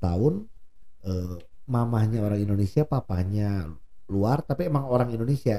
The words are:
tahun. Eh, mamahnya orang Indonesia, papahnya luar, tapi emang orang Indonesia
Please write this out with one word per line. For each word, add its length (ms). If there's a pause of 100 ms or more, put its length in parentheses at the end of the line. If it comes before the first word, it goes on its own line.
tahun. 340 (720)
Eh, 300 (340)
mamahnya 560
orang 160
Indonesia, 400
papahnya 880 (360)
luar, 400
tapi 240
emang 160
orang 240
Indonesia 480